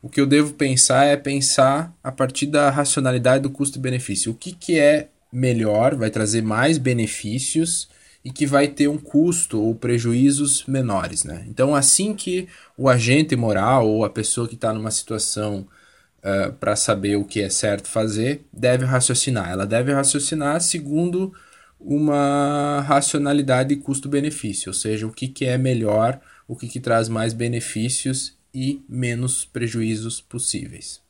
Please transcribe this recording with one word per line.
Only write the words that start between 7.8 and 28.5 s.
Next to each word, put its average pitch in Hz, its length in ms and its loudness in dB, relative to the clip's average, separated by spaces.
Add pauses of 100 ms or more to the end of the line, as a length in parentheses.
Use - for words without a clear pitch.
e 127 60 -10
que 143 160 -2
vai 143 220 4
ter 143 200 0
um 151 100 -2
custo 160 600 0
ou 113 140 0
prejuízos 123 920 2
menores, 101 580 -2
né? 85 240 -10
Então, 131 260 2
assim 185 400 2
que 185 340 -6 (280)
o 131 120 0
agente 131 460 4
moral 113 540 2
ou 107 160 2
a 101 60 -2
pessoa 113 380 -4
que 117 80 -14
tá 110 160 -2
numa 110 180 -6
situação, 107 760 -4 (560)
ah, 98 360 -2
pra 104 180 0
saber 101 400 0
o 101 80 0
que 104 160 -6
é 98 80 -2
certo 101 400 -2
fazer, 110 640 -2
deve 127 320 0
raciocinar. 127 680 0
Ela 98 160 -4
deve 123 260 0
raciocinar 143 680 0
segundo 175 720 -2 (480)
uma 143 1000 0
racionalidade 143 960 2
custo-benefício, 139 960 -4
ou 95 40 -8
seja, 107 320 -2
o 113 60 -6
que 131 140 -8
que 131 180 -6
é 123 140 0
melhor, 120 640 2 (260)
o 120 80 -10
que 120 140 -12
que 127 100 -10
traz 113 300 0
mais 113 240 -2
benefícios 120 1040 -4 (180)